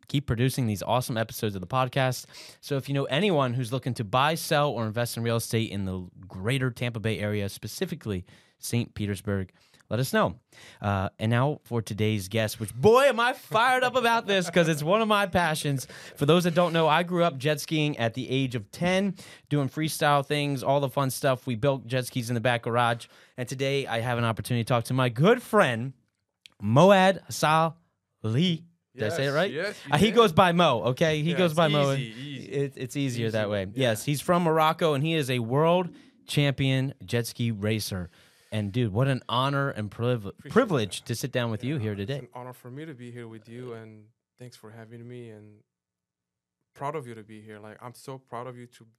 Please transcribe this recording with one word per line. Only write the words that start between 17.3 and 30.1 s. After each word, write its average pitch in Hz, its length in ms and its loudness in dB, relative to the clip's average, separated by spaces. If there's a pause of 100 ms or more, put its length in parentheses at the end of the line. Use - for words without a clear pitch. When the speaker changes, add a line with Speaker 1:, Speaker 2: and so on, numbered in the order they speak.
Speaker 1:
jet 143 240 0
skiing 151 380 0
at 113 160 0
the 113 160 -8
age 131 240 0
of 107 180 -6
ten, 185 420 0 (360)
doing 143 180 0
freestyle 147 560 2
things, 143 380 -2
all 139 180 4
the 139 80 0
fun 135 220 0
stuff. 131 360 0
We 123 100 -2
built 131 300 0
jet 123 200 -2
skis 120 240 -6
in 123 40 0
the 117 60 0
back 120 220 2
garage. 120 440 0 (300)
And 123 100 -6
today 135 400 -2
I 117 140 -4
have 120 160 -2
an 120 80 0
opportunity 113 400 -2
to - 40 -6
talk 117 160 2
to 127 100 -4
my 127 160 2
good 190 320 4
friend, 131 500 2 (720)
Moad 185 640 6
Salih. 160 1400 -2 (300)
Did 127 100 -6
I 104 60 0
say 135 140 -2
it - 20 0
Speaker 2:
Yes, 139 80 0
Speaker 1:
right? 170 160 0
Speaker 2:
yes, 180 260 -6 (100)
you 139 60 0
Speaker 1:
Uh, 151 60 4
he 196 80 8
Speaker 2:
did. 214 80 2